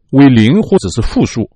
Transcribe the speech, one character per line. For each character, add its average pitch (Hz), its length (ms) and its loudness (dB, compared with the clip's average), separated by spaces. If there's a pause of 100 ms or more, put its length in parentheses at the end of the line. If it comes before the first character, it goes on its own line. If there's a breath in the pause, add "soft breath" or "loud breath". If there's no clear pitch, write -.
(100)
为 139 180 4
零 123 340 2
或 - 160 -2
者 98 100 -4
是 98 140 -6
负 - 220 -2
数。 - 320 -6